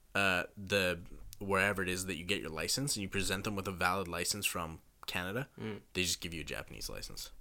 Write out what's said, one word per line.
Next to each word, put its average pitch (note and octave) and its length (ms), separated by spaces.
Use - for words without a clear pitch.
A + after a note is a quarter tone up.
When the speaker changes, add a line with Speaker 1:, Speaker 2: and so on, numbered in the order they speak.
Speaker 1:
uh, F#2+ 300
the, F#2 440
wherever G2 420
it F2+ 80
is F#2 160
that F#2 120
you D#2+ 60
get G2 180
your D#2 100
license F2 440
and G#2+ 60
you F#2+ 80
present G2 340
them G#2+ 120
with F#2+ 120
a G2+ 40
valid F2+ 360
license F2+ 380
from D#2+ 340
Canada, F#2+ 400
Speaker 2:
Mm. A2 200
Speaker 1:
they F#2 100
just F2+ 180
give E2+ 140
you D#2 60
a C#2+ 40
Japanese - 440
license. - 520